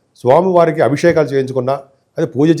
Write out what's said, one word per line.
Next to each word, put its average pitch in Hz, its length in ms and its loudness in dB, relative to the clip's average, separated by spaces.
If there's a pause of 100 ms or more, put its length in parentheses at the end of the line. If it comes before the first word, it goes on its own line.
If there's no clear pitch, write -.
(200)
స్వామివారికి 165 640 2
అభిషేకాలు 151 460 0
చేయించుకున్నా, 131 420 -4 (420)
అదే 160 100 -4 (100)
పూజ 147 120 0 (120)